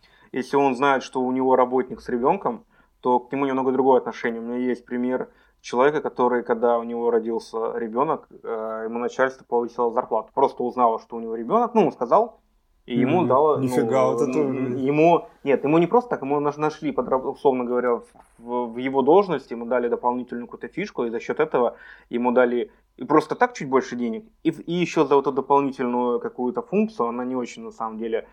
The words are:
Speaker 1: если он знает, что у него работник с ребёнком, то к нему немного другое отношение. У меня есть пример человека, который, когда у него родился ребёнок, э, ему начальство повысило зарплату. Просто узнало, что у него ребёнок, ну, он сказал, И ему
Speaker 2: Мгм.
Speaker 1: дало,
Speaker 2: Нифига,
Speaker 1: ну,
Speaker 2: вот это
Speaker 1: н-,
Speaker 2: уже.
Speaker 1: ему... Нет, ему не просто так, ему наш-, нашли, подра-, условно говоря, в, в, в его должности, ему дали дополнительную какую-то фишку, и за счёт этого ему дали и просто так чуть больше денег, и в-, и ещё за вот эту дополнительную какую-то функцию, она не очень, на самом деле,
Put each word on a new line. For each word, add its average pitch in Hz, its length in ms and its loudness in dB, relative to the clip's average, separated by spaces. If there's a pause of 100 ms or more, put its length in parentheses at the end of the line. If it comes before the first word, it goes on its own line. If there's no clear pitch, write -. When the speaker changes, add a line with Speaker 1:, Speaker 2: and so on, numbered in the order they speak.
(320)
Speaker 1:
если 127 240 -2
он 139 200 2
знает, 135 260 2
что - 200 -6
у 127 100 -2
него 131 240 2
работник 127 440 2
с - 80 -20
ребёнком, 127 560 -2 (360)
то 123 200 2
к - 120 -18
нему 139 140 -2
немного 131 260 0
другое 131 260 4
отношение. 117 420 -6
У 117 40 -10
меня 120 140 -6
есть 123 280 -4
пример 123 420 -4 (320)
человека, 139 400 2
который, 123 420 0
когда 120 360 2
у 117 60 -6
него 117 260 -4
родился 113 680 -2
ребёнок, 120 520 -2
э, 110 580 -8
ему 117 100 -6
начальство 131 460 -2
повысило 120 480 -2
зарплату. 117 420 -2
Просто 135 280 2
узнало, 117 380 2
что - 160 -14
у 117 40 -8
него 113 160 -8
ребёнок, 214 380 0
ну, 196 120 4
он 127 60 0
сказал, 175 480 0 (460)
И 123 120 -2
ему 151 260 2
Speaker 2:
Мгм. - 20 0
Speaker 1:
дало, 135 340 4
Speaker 2:
Нифига, 127 500 2
Speaker 1:
ну, - 0 -
Speaker 2:
вот - 100 0
это 139 200 0
Speaker 1:
н-, 131 380 -2
Speaker 2:
уже. 131 80 -4
Speaker 1:
ему... 151 420 4 (140)
Нет, 139 220 2
ему 151 140 4
не 170 80 4
просто 240 240 2
так, 135 120 -4
ему 139 180 -2
наш-, 147 180 -2
нашли, 151 340 -4
подра-, 131 260 -2
условно 131 460 0
говоря, 123 320 0
в, 113 80 -8 (340)
в, 120 360 -6
в - 20 -12
его 135 260 -2
должности, 160 520 2
ему 117 100 -8
дали 120 240 0
дополнительную 120 580 -4
какую-то 117 220 -14
фишку, 160 360 -6
и 117 60 -4
за 113 80 -4
счёт 123 220 -4
этого 139 360 0 (340)
ему 120 220 0
дали 120 380 2 (280)
и 131 60 -10
просто 147 320 2
так 247 180 2
чуть 143 160 -8
больше 131 260 0
денег, 113 280 -4 (180)
и 156 80 0
в-, 143 100 -4
и 165 120 -8
ещё 170 340 2
за 143 100 4
вот 139 100 4
эту 143 60 -2
дополнительную 127 880 0
какую-то 120 420 -4
функцию, 202 460 -2
она 123 160 -6
не 127 120 -6
очень, 117 280 -8
на 113 80 -14
самом 110 260 -10
деле, 113 340 -4